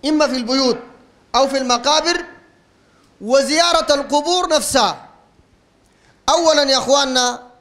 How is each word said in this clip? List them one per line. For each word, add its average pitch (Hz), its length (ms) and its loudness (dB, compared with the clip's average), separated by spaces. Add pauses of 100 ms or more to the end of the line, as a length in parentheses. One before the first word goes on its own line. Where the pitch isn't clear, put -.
إما 302 220 2
في 254 100 -2
البيوت 254 420 0 (560)
أو 269 140 2
في 269 100 -2
المقابر، 294 680 0 (960)
وزيارة 294 720 2
القبور 294 540 -2
نفسها. 240 600 -2 (1200)
أولًا 311 340 2
يا 269 160 0
أخواننا 254 720 -2 (100)